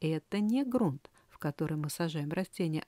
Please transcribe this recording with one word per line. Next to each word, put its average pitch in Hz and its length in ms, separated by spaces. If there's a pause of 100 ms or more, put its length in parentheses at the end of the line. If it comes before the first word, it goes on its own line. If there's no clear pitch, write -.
это 160 400
не 233 240
грунт, 233 460 (180)
в - 100
который 156 380
мы 151 140
сажаем 156 400
растения, 165 560